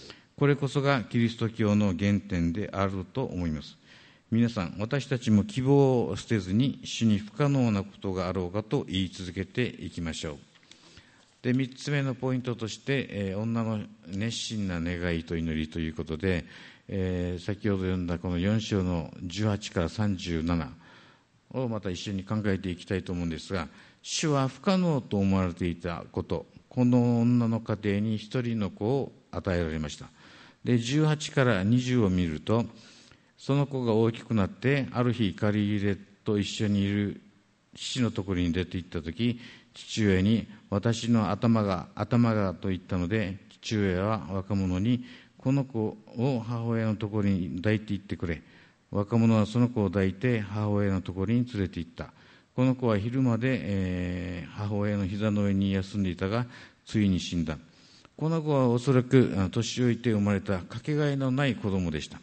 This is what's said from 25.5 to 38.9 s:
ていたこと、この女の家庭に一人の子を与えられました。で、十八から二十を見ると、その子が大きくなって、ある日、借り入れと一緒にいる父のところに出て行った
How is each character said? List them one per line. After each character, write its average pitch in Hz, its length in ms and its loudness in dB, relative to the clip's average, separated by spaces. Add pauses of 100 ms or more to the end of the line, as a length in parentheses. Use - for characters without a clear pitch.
て 90 140 -2
い 85 80 -2
た 85 360 -6
こ 92 120 -4
と、 - 240 -6 (220)
こ 127 140 0
の 120 380 4
女 120 260 4
の 113 120 0
家 110 220 -4
庭 101 180 2
に 107 180 0
一 127 240 -4
人 117 180 -2
の 98 100 -2
子 - 160 -6
を 127 260 -2 (200)
与 90 220 -2
え 87 100 2
ら 80 60 -2
れ 80 100 -4
ま 76 100 -4
し 76 80 -10
た。 - 100 -16 (560)
で、 123 160 4
十 135 260 2
八 151 260 0
か 139 120 4
ら 107 200 4
二 117 160 4
十 123 200 2
を 104 100 4
見 90 160 2
る 78 140 -2
と、 110 260 0 (720)
そ - 180 -2
の 143 120 2
子 131 180 -4
が 113 80 4
大 113 180 6
き 117 100 -14
く - 120 -4
な 101 140 4
っ - 20 -8
て、 135 420 0
あ 123 120 0
る 120 100 2
日、 104 200 0
借 104 320 0
り 104 120 0
入 101 80 -2
れ 101 120 0 (280)
と 107 140 2
一 98 60 0
緒 - 220 -2
に 101 140 2
い 98 100 2
る 101 300 -2 (540)
父 - 260 -6
の 113 100 2
と 95 120 -6
こ 95 100 -4
ろ 90 60 0
に 87 120 2
出 87 140 0
て 92 120 -8
行 87 80 -6
っ - 40 -20
た 87 120 -6